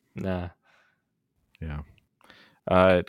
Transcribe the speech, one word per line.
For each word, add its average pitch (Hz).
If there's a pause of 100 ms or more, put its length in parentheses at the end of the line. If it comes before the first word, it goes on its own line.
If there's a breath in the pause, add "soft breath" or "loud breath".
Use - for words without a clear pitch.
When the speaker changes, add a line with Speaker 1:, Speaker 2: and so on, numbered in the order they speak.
(140)
Speaker 1:
Nah. 90 (1080)
Speaker 2:
Yeah. 76 (880 soft breath)
Uh, 92